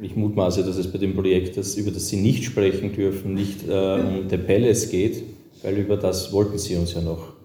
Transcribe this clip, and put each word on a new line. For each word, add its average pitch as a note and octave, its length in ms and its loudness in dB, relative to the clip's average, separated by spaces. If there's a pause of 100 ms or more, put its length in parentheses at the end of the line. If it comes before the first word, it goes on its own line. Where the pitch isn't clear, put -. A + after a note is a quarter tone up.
Ich F2+ 120 -8
mutmaße, G2 520 2
dass F#2 100 -2
es F2+ 160 -2
bei G2 60 -4
dem F#2+ 180 0
Projekt, F#2 400 2
das, F#2+ 220 -4
über G#2 120 -2
das F2+ 200 -4
Sie G#2 80 -2
nicht G2 260 2
sprechen G2 480 0
dürfen, G2 420 -2
nicht, G2 320 -4
äh, - 60 -2
um F#2+ 580 0
The G2 100 -2
Palace G2+ 500 4
geht, F#2+ 340 0 (380)
weil G2+ 160 -2
über G2+ 180 0
das F#2 380 -2
wollten G2+ 240 2
Sie - 180 -4
uns E2+ 180 0
ja F2 60 -6
noch E2 320 -4 (140)